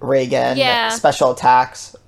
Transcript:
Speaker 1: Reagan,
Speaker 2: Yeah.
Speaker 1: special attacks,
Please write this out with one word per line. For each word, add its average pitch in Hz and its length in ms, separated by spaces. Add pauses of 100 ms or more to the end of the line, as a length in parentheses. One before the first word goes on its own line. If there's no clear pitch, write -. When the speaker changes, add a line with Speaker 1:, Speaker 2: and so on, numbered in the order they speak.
Speaker 1:
Reagan, 131 560
Speaker 2:
Yeah. 240 340
Speaker 1:
special 151 420
attacks, 127 640 (100)